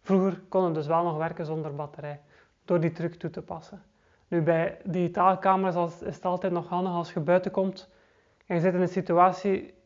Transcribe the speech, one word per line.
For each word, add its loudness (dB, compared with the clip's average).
vroeger 2
kon 2
het 0
dus -4
wel 2
nog 0
werken -4
zonder -6
batterij, -10
door 2
die 2
truc -6
toe -10
te -12
passen. -14
Nu, 0
bij 2
digitale 2
camera's 2
als, -4
is -8
het -20
altijd -2
nog -4
handig -2
als -6
je -4
buiten 2
komt -4
en -4
je 2
zit 2
in 0
een 2
situatie 2